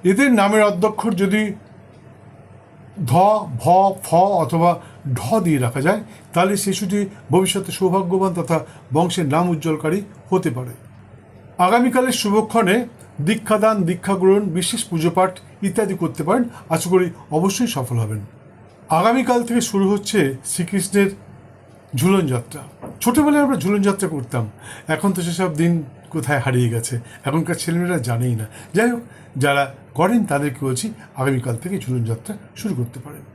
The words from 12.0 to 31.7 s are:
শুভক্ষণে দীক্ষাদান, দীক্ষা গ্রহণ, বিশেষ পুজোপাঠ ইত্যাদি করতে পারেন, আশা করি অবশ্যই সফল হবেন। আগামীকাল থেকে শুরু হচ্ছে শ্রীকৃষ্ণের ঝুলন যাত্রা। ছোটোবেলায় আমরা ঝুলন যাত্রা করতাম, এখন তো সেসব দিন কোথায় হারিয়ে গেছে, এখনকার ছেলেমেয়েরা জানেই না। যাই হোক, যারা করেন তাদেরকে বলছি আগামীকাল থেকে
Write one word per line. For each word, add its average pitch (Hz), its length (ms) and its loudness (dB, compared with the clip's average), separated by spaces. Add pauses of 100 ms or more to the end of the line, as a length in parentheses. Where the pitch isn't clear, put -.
শুভক্ষণে 214 560 2 (440)
দীক্ষাদান, 214 600 2
দীক্ষা 175 320 -2
গ্রহণ, 190 300 4 (140)
বিশেষ 185 260 -4
পুজোপাঠ 175 480 0 (300)
ইত্যাদি 196 400 -2
করতে 151 220 -4
পারেন, 226 200 2 (260)
আশা 165 200 -2
করি 180 160 4 (240)
অবশ্যই 190 460 0
সফল 127 220 -4
হবেন। 110 220 -4 (800)
আগামীকাল 240 500 2
থেকে 233 220 0
শুরু 196 200 2
হচ্ছে 202 280 0 (260)
শ্রীকৃষ্ণের 196 680 0 (840)
ঝুলন 185 300 4
যাত্রা। 127 360 -6 (380)
ছোটোবেলায় 294 440 4
আমরা 269 180 0
ঝুলন 196 200 2
যাত্রা 196 260 0
করতাম, 127 360 -4 (440)
এখন 160 240 0
তো 175 100 -2
সেসব 175 340 -2
দিন 170 160 2 (380)
কোথায় 143 340 -2
হারিয়ে 123 300 2
গেছে, 117 200 -4 (300)
এখনকার 160 380 -2
ছেলেমেয়েরা 175 360 -2
জানেই 120 360 -2
না। 107 120 -6 (280)
যাই 220 160 4
হোক, 233 120 -4 (340)
যারা 139 280 2 (300)
করেন 196 300 2
তাদেরকে 143 400 -4
বলছি 127 220 -4 (300)
আগামীকাল 127 400 -2
থেকে 185 220 -8